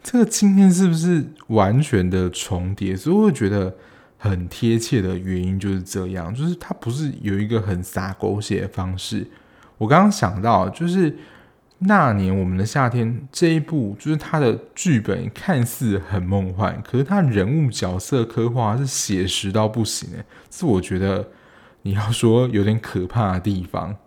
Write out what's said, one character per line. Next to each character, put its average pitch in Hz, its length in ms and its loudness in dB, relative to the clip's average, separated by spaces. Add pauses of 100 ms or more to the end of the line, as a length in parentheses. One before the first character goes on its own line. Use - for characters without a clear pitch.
这 - 200 0
个 220 40 8
经 202 340 4
验 196 120 10
是 185 160 4
不 170 80 4
是 165 320 2 (220)
完 107 340 4
全 92 260 2
的 92 220 0
重 90 420 -6
叠？ 95 220 -4
所 143 180 -2
以 202 40 4
我 214 160 4
觉 110 160 0
得 95 260 -2 (420)
很 90 320 -2
贴 113 300 0
切 113 240 0
的 92 160 -2
原 92 240 -2
因 95 160 0
就 98 120 -2
是 95 120 -2
这 92 240 -6
样， 90 260 -6
就 139 140 -4
是 175 80 0
他 - 200 -10
不 - 140 -10
是 131 320 -4
有 98 160 -2
一 104 120 -2
个 113 120 0
很 95 220 -4
洒 95 300 -6
狗 101 280 -2
血 98 200 -4
的 95 80 -6
方 92 280 -6
式。 98 300 -6 (500)
我 107 120 -2
刚 156 140 6
刚 208 100 4
想 104 280 -2
到， 98 280 2
就 165 180 -6
是 175 240 2 (680)
《那 185 340 4
年 95 260 2
我 92 60 2
们 92 120 0
的 95 80 2
夏 127 240 0
天》 113 200 0 (240)
这 165 220 2
一 160 40 2
部， 131 400 -2
就 147 120 -6
是 156 60 0
他 151 220 -2
的 120 180 4 (180)
剧 139 260 2
本 95 340 -4
看 135 300 0
似 107 440 -2
很 101 140 -2
梦 92 300 0
幻， 90 300 -2
可 - 160 -6
是 139 40 2
他 190 200 2
人 127 440 2
物 120 40 2
角 92 280 -4
色 123 260 0
刻 113 260 -2
画 117 260 0
是 139 100 -2
写 95 400 -2
实 98 240 -4
到 107 160 2
不 110 160 -2
行 - 320 -6
欸， - 100 -12 (260)
是 - 160 -6
我 104 120 4
觉 90 200 -4
得 95 280 0 (540)
你 98 140 -4
要 104 180 -2
说 120 360 4
有 104 140 0
点 107 160 2
可 92 280 -6
怕 101 260 0
的 90 80 -2
地 95 240 -2
方。 87 320 -8 (100)